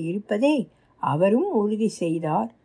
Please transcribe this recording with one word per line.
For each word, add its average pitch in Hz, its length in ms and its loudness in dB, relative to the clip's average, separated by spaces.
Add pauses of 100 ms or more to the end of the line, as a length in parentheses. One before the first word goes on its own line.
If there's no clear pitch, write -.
இருப்பதை 208 520 0 (480)
அவரும் 202 500 2
உறுதி 214 380 0
செய்தார். 170 600 -2 (140)